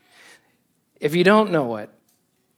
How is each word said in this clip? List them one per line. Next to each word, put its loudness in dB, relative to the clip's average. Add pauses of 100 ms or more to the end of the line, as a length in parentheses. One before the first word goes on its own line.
(1000)
If -4
you 0
don't 2
know -2
it, -14 (680)